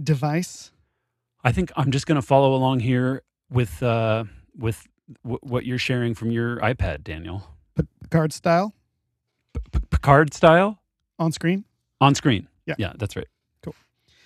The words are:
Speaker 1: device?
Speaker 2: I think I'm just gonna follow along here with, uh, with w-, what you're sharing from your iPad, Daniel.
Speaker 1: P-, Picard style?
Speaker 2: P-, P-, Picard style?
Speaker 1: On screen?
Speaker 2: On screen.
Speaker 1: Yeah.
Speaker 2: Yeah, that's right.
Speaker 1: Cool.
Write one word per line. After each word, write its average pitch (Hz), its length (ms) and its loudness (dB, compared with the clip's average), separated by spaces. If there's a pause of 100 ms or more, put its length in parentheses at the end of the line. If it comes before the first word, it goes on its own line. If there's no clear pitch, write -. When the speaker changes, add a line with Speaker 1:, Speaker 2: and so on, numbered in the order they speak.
Speaker 1:
device? 151 720 -2 (720)
Speaker 2:
I 131 80 2
think 180 240 -2
I'm 135 160 0
just 135 160 -2
gonna 147 160 0
follow 139 320 4
along 131 260 0
here 127 420 -2 (280)
with, 123 320 -2
uh, 113 400 0 (340)
with 110 300 -6 (380)
w-, 120 180 -8
what 120 240 -6
you're 127 120 -4
sharing 120 360 -2
from 113 160 -4
your 117 280 -2
iPad, 90 440 -2
Daniel. 85 400 -10 (340)
Speaker 1:
P-, - 120 -2 (140)
Picard 160 300 0
style? 180 400 0 (800)
Speaker 2:
P-, - 60 -8 (120)
P-, - 180 -2
Picard 143 420 4
style? 175 480 6 (380)
Speaker 1:
On 165 140 0
screen? 185 320 -2 (360)
Speaker 2:
On 139 140 6
screen. 120 320 0 (200)
Speaker 1:
Yeah. 151 120 -6
Speaker 2:
Yeah, 98 180 -4
that's - 200 -8
right. - 120 -10 (360)
Speaker 1:
Cool. 165 100 -14 (520)